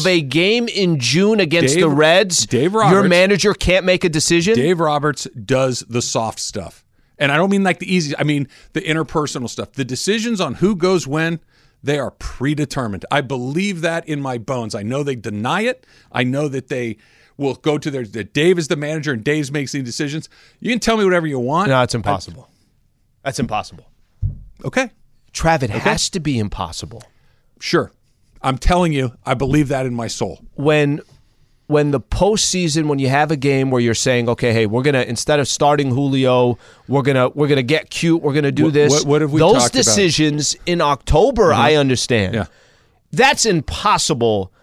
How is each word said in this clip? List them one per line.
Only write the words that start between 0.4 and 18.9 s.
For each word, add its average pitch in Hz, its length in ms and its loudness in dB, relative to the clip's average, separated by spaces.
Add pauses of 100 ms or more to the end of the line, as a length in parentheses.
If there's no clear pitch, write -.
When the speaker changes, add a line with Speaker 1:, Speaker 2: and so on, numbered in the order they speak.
Speaker 1:
in 180 320 0
June 185 420 2
against 151 340 2
Speaker 2:
Dave, 180 80 4
Speaker 1:
the 160 80 4
Reds. 160 560 2
Speaker 2:
Dave 139 260 0
Speaker 1:
Your 220 80 0
Speaker 2:
Roberts, 196 300 4
Speaker 1:
manager 190 420 4
can't 180 320 0
make 185 180 2
a 185 60 0
decision. 170 460 2
Speaker 2:
Dave 165 260 2
Roberts 147 460 -2 (180)
does 131 360 0 (100)
the 117 100 -2
soft 113 400 -4
stuff. - 460 -12 (320)
And 143 120 0
I 143 60 -2
don't 185 140 0
mean, 196 140 2
like, 180 160 -2
the 180 140 -4
easy, 151 220 -2
I - 60 -4
mean 143 260 -2 (240)
the 156 80 -4
interpersonal 156 680 -4
stuff. - 220 -10
The 135 120 -6
decisions 208 560 -4
on 143 140 -2
who 202 200 0
goes 175 320 0
when, 160 340 -2 (420)
they 143 180 -2
are 110 100 -6
predetermined. 131 1000 -6
I 143 80 2
believe 143 600 -4
that 165 260 -4
in 147 120 -4
my 131 180 -6
bones. 117 360 -6
I 107 80 -8
know 131 220 -4
they 139 100 -4
deny 113 460 -4
it. 254 260 -6 (240)
I 127 140 -2
know 139 240 -2
that 131 180 -8
they 123 300 -6 (400)
will 139 180 -2
go 151 240 0
to 151 140 -6
their, 131 120 -6
that 101 280 -10
Dave 170 260 4
is 160 80 -4
the 180 100 -2
manager 147 360 -4